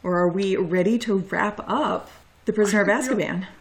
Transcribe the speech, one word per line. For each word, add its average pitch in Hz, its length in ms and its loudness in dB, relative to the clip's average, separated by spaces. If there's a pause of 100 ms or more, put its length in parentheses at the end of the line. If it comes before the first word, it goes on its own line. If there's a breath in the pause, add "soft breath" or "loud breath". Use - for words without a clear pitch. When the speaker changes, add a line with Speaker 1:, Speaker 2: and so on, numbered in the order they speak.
Speaker 1:
Or 180 160 0
are 180 100 4
we 190 280 0
ready 185 440 2
to 220 180 0
wrap 185 500 -2
up 254 420 -2 (360)
The 214 80 0
Prisoner 208 280 2
of 190 60 2
Speaker 2:
I 233 140 2
think 254 160 0
we 175 60 0
are, - 100 -2
Speaker 1:
Azkaban? 185 120 -6 (140)